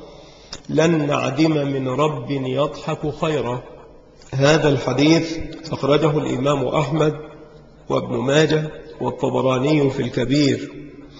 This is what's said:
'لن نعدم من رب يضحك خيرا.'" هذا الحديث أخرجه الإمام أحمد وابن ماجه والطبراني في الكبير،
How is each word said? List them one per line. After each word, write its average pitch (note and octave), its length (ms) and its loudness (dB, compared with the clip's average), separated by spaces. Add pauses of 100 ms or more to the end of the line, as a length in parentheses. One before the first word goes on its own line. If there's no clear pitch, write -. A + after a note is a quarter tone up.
(680)
'لن D3+ 380 2
نعدم C3+ 440 0
من C#3 360 -2
رب C#3 440 -2
يضحك C#3+ 880 -4
خيرا.'" B2 420 -2 (720)
هذا D3 360 4
الحديث C#3+ 680 2 (340)
أخرجه D3+ 460 2
الإمام C3 500 0
أحمد D3+ 460 0 (760)
وابن B2 280 -2
ماجه D3+ 540 2 (300)
والطبراني C3 880 2
في A2+ 120 -4
الكبير، B2 720 0 (460)